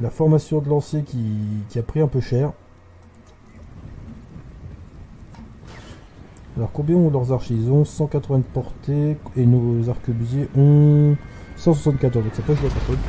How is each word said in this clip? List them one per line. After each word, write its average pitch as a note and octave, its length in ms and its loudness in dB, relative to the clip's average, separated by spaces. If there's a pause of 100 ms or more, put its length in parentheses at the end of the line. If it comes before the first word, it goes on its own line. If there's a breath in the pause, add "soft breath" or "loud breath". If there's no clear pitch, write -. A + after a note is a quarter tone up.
la A#2 80 -4
formation D#3 520 2
de C#3+ 100 -4
lancer D3+ 320 -2
qui, A2+ 340 -4 (320)
qui - 100 -6
a A#2 40 -2
pris D3+ 180 -4
un D3+ 80 2
peu B2+ 120 -2
cher. C3+ 320 -2 (4000 loud breath)
Alors A2 160 -4
combien D#3 240 0
ont E3+ 140 4
leurs B2+ 200 0
archers ? B2 240 -2
Ils A2+ 160 0
ont D3 140 4
cent D3+ 220 -2
quatre-vingts C#3 320 -2
de B2+ 40 4
portée D3 760 -4 (180)
et B2+ 80 4
nos A#2+ 460 4
arquebusiers A#2+ 680 -4
ont D3 580 6 (420 loud breath)
cent E3+ 180 4
soixante-quatorze, C3 500 0
donc A2 100 -6
ça A2+ 80 -6
peut C#3+ 120 0
jouer C#3+ 140 0
à - 220 -2
peu. C3 60 0 (120)